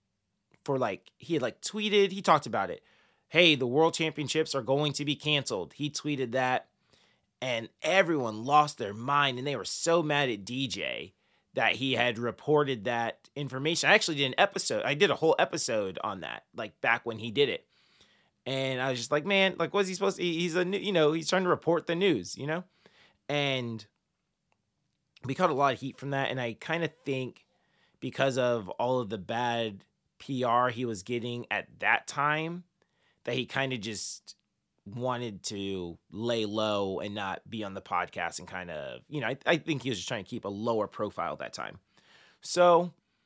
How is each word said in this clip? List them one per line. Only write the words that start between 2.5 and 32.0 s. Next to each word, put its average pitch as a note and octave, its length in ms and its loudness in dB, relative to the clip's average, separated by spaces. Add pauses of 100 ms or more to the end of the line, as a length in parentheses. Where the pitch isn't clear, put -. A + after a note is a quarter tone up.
it. - 140 -10 (460)
"Hey, E3 260 8
the B2+ 140 0
world D#3+ 260 4
championships D#3 580 -2
are C3+ 100 0
going C#3+ 320 2
to D3 100 -2
be C#3+ 100 0
canceled." C3 600 -2
He D3 160 -4
tweeted C3+ 420 -4
that, B2+ 360 0 (720)
and A#2 280 -4 (140)
everyone D#3 640 2
lost D3 340 4
their G2+ 160 -4
mind, C3+ 440 0
and C3 80 -6
they C#3+ 80 -2
were G2+ 100 -6
so E3+ 380 2
mad D3 260 2
at G2+ 160 -4
D B2+ 220 -4
J D#2 480 -6 (400)
that A2+ 220 2
he C3 160 0
had A#2 260 0
reported C3 680 0
that A#2 520 -4
information. C#3+ 540 0
I G3 40 10
actually F#3 220 2
did C#3 100 0
an B2+ 120 -2
episode, - 460 2
I C#3 100 2
did E3 160 4
a A#2 60 2
whole D#3+ 220 4
episode A2 640 0
on G2 180 -6
that, A1+ 340 -10
like, A2 260 -10
back A#2 240 4
when A2+ 140 -4
he A2+ 120 -6
did B2+ 200 4
it. - 160 -6 (800)
And C3 340 -2
I C3+ 100 0
was B2+ 80 -2
just A#2 140 -4
like, D3+ 140 0
"Man, G3 320 4
like, E3 160 -2
what's G3 140 2
he F#3 60 -6
supposed F#3+ 220 0
to, - 60 -4
he, E3+ 180 0
he's E3+ 160 0
a F3+ 80 2
new, F#3+ 140 -2
you G3+ 140 -2
know, D#3 200 6
he's D#3+ 160 -2
trying F#3 160 2
to F3+ 60 2
report D#3+ 360 2
the E3+ 80 0
news, E3 420 0
you C3+ 100 -8
know?" E3 180 -4 (640)
And C3 580 -2 (1400)
we B2+ 100 -4
caught F3+ 160 2
a C#3+ 40 0
lot C#3 200 4
of G#2+ 60 -8
heat C3+ 180 -10
from C#3 120 -8
that, C#3 200 0
and C3 100 -4
I A#2 140 -4
kinda E3 340 -4
think C3 580 -6 (540)
because C3+ 380 0
of A#2+ 320 0
all B2+ 300 0
of G#2 100 -6
the A2 80 -4
bad A#2 680 -4 (340)
P B2+ 240 -4
R B2 280 4
he A#2+ 140 -6
was A2 180 -6
getting A#2+ 480 -6
at - 300 -6
that G#2+ 260 2